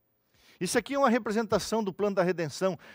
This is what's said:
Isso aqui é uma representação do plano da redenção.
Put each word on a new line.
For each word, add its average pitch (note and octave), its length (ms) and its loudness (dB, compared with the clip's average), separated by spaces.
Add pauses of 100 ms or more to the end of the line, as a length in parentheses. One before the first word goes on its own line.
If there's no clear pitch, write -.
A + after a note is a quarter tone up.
(580)
Isso F3+ 180 -2
aqui C4 180 -2
é C#4 40 0
uma C4+ 120 4
representação A3 720 0
do F#3+ 80 -4
plano G3+ 240 0
da G3 80 4
redenção. F3 520 -2 (180)